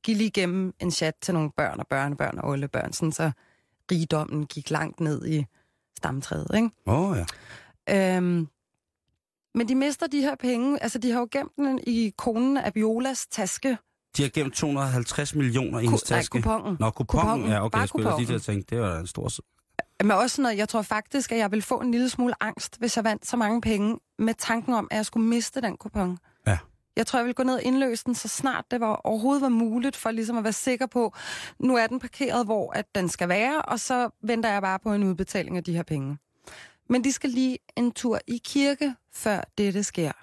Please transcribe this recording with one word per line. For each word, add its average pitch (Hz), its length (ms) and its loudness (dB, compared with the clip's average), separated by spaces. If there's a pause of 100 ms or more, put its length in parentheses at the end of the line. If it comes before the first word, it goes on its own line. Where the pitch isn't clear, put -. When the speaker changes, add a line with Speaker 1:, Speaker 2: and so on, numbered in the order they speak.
Speaker 1:
Giv 226 140 0
lige 220 100 2
igennem 185 540 0
en 175 100 0
chat 160 320 -2
til 175 120 0
nogle 151 220 2
børn 110 240 -2
og - 60 -6
børnebørn 143 520 -2
og - 120 -4
oldebørn, 139 420 -4
sådan 160 200 -2
så 160 180 0 (600)
rigdommen 156 560 0
gik - 240 -10
langt 151 300 -4
ned 151 260 -2
i 151 180 0 (540)
stamtræet, 127 560 -4
ikke? 220 160 4 (160)
Speaker 2:
Åh, 160 300 2 (720)
ja. 190 280 4
Speaker 1:
Øhm, 175 320 2 (1040)
men 226 140 0
de 262 60 2
mister 277 320 0
de 285 140 0
her 269 140 0
penge, 254 480 0
altså, 240 160 -4
de 233 120 0
har 240 100 2
jo 240 100 -2
gemt - 260 -4
den 269 300 0
i 226 320 0
konen 247 380 2
af 202 180 -2
Violas 226 520 0
taske. 220 520 -2 (380)
Speaker 2:
De 147 60 4
har 135 80 2
gemt 143 240 -2
to - 120 0
hundrede 139 200 2
og 131 60 2
halvtreds 127 420 -2
millioner 127 440 2
i 117 40 0
hendes 117 200 4
Speaker 1:
Ku-, - 120 -2
nej, 175 40 4
Speaker 2:
taske. - 240 0
Speaker 1:
kuponen. 220 380 0
Speaker 2:
Nå, 110 100 4
kuponen. 147 360 2
Speaker 1:
Kuponen. 120 240 2
Speaker 2:
Ja, 104 140 2
okay, 113 80 -2
Speaker 1:
Bare - 80 2
Speaker 2:
jeg 104 80 0
skulle 110 160 -2 (120)
lige 120 100 0
til 120 80 -2
at 110 60 -2
Speaker 1:
kuponen. - 0 - (240)
Speaker 2:
tænke, - 100 -6
det 117 80 0
var 92 120 0
da 80 60 -4
en 90 60 -8
stor - 220 -6
s- - 120 -6 (600)
Speaker 1:
Men 208 100 6
også 214 260 4
sådan 285 60 0
noget, 226 160 2
jeg 208 100 0
tror 220 140 0
faktisk, 220 500 -2
at 233 60 2
jeg 208 120 2
ville 208 120 0
få - 180 -2
en 254 100 0
lille 247 180 2
smule 247 340 0
angst, - 360 -8
hvis 233 180 -2
jeg 220 80 0
vandt 214 220 0
så - 100 -2
mange 226 240 2
penge, 220 380 0 (200)
med 220 160 2
tanken 233 400 -2
om, 214 160 0
at - 60 -2
jeg 214 100 0
skulle 226 200 2
miste 233 340 0
den 214 160 -2
kupon. 180 420 -4 (280)
Speaker 2:
Ja. 98 120 4 (380)
Speaker 1:
Jeg 226 100 0
tror, 262 120 0
jeg 233 60 2
ville 247 100 -2
gå 262 80 -2
ned 254 120 2
og 254 80 -4
indløse 254 420 0
den, 247 100 0
så 220 140 -6
snart - 420 -2
det 240 100 0
var, 220 140 2 (100)
overhovedet 262 380 2
var 269 60 2
muligt, 233 480 2
for 226 140 -2
ligesom 226 280 -2
at 208 60 -2
være 220 80 0
sikker 254 340 0
på, 240 280 0 (440)
nu 254 180 4
er 226 100 4
den 247 120 -4
parkeret, 247 460 0
hvor 208 280 0
at - 220 -4
den 185 140 2
skal 175 200 -2
være, 247 340 2
og - 180 -2
så 247 300 0 (120)
venter 226 300 0
jeg 202 100 0
bare 190 160 0
på 214 140 -2
en 202 120 2
udbetaling 180 520 -2
af 175 80 -4
de 175 120 -2
her 170 60 -2
penge. 143 360 -4 (720)
Men 247 140 4
de 277 80 2
skal 277 180 -2
lige 254 280 0 (180)
en 240 160 2
tur - 340 0
i 233 180 -6
kirke, 277 500 0 (180)
før 202 280 0 (180)
dette 202 240 2
sker. 160 300 -2 (100)